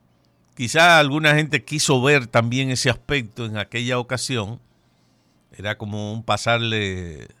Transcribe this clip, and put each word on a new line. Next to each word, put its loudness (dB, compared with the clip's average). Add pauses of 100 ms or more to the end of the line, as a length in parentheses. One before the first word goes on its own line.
(540)
quizá 4
alguna 2
gente 0
quiso 0
ver 4
también 0
ese 0
aspecto -6
en -8
aquella -4
ocasión. -6 (960)
Era -6
como -8
un -8
pasarle, -2 (100)